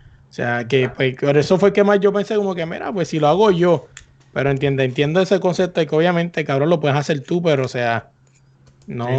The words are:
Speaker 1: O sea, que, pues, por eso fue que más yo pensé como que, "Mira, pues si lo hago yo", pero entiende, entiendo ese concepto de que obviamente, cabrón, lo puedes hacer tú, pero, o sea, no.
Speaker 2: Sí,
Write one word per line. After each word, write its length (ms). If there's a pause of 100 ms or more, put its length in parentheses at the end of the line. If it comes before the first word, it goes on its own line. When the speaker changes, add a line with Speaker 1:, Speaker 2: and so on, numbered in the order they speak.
(280)
Speaker 1:
O 40
sea, 360
que, 200
pues, 280
por 200
eso 220
fue 140
que 120
más 160
yo 120
pensé 220
como 220
que, 100
"Mira, 260
pues 160
si 120
lo 80
hago 240
yo", 340 (460)
pero 180
entiende, 340
entiendo 360
ese 200
concepto 400
de 60
que 100
obviamente, 480
cabrón, 240
lo 120
puedes 160
hacer 240
tú, 220
pero, 220
o 40
sea, 400 (800)
no. 180
Speaker 2:
Sí, 120